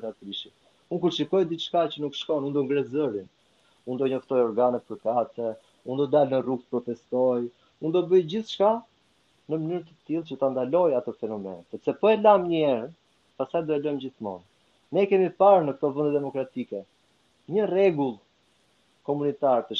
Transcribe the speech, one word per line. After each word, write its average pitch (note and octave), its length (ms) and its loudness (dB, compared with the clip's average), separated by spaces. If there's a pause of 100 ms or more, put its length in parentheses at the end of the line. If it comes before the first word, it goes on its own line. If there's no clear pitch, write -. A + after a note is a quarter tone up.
ta A2 80 -8
prishi. - 400 -14 (400)
Unë F3 80 -4
kur E3+ 160 2
shikoj E3+ 320 0
diçka E3 420 -2
që D3 140 -8
nuk C#3+ 100 -8
shkon, D3 300 -4
unë C#3+ 100 -4
do C#3+ 80 2
ngre C3+ 300 0
zërin. A2+ 340 -4 (640)
Unë B2+ 100 -6
do C3+ 140 0
njoftoj B2+ 320 0
organet A#2+ 420 0
përkatëse, A2+ 680 -4 (340)
unë C3+ 140 -2
do - 100 2
dal C#3+ 180 4
në C3 140 0
rrugë B2+ 180 -4
të - 120 -14
protestoj, B2 720 -2 (340)
unë D#3 160 -4
do F3 160 2
bëj F#3 180 6
gjithçka G#3+ 400 0 (760)
në D#3 80 -2
mënyrë E3+ 320 -4
të - 160 -20
tillë D#3+ 240 -6
që C3+ 100 -10
ta C3+ 140 0
ndaloj C#3+ 380 2 (100)
atë A#2 180 -10
fenomen. G2+ 400 -8 (140)
Sepse - 260 -4
po G#3+ 140 4
e G#3+ 80 0
lam G#3 260 6
një E3 220 0
herë, B2+ 220 -2 (500)
pastaj E3 240 -2
do D3+ 100 0
e C#3+ 60 -2
lëm D3 240 -4
gjithmonë. G2+ 400 -10 (500)
Ne F#3+ 140 4
kemi F#3+ 240 4
parë F#3+ 320 6
në C#3 100 -2
këto C#3+ 160 0
vende D3 240 0
demokratike, C3 680 -4 (680)
një G3+ 160 0
rregull E3+ 480 2 (880)
komunitar C#3+ 640 0
të G#2+ 120 -10